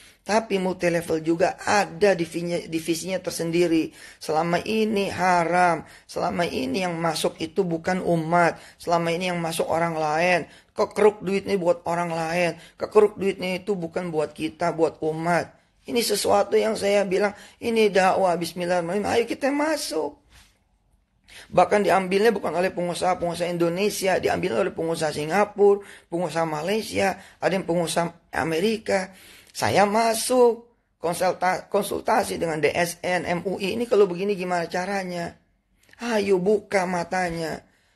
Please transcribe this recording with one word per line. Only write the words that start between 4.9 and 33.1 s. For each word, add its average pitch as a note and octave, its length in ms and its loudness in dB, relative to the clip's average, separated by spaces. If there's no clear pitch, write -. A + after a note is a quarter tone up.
haram, F3 720 2
selama F3 400 -2
ini G#3+ 400 -4
yang E3+ 80 -4
masuk E3 480 -2
itu F3 240 -2
bukan E3+ 320 -2
umat, E3+ 560 2
selama E3+ 320 0
ini F3+ 240 -2
yang F3 80 -2
masuk E3 240 -2
orang E3 320 0
lain, D#3+ 400 2
kekeruk G#3 480 2
duitnya G3 400 -2
buat F3 240 0
orang E3+ 320 -2
lain, E3 400 0
kekeruk G#3 400 4
duitnya F#3 400 -2
itu G3 160 -4
bukan F3 400 -6
buat D3+ 160 -2
kita, D#3 400 -4
buat D#3 320 0
umat. D#3+ 560 -2
Ini A#3+ 160 0
sesuatu G#3 560 2
yang G#3+ 160 0
saya G3+ 320 2
bilang, F#3+ 240 0
ini A3+ 240 2
dakwah, F#3 480 4
bismillahirrahmanirrahim, F3 720 -2
ayo A3+ 160 2
kita C4+ 320 -4
masuk. D4 640 -4
Bahkan F#3 400 2
diambilnya F#3+ 480 2
bukan - 160 -4
oleh F#3 240 -2
pengusaha-pengusaha F3 720 -2
Indonesia, F3 720 0
diambil F3+ 480 0
oleh F3 80 -6
pengusaha D#3+ 400 -2
Singapura, G3+ 640 2
pengusaha E3 320 -2
Malaysia, F#3 720 -2
ada E3 160 0
yang F#3 80 -2
pengusaha E3+ 480 -2
Amerika. F#3 800 -2
Saya D3 320 4
masuk A3+ 800 2
konsulta-, F3+ 720 0
konsultasi - 640 0
dengan E3 240 -2
D D3 160 2
S E3+ 240 -2
N, F3+ 240 -2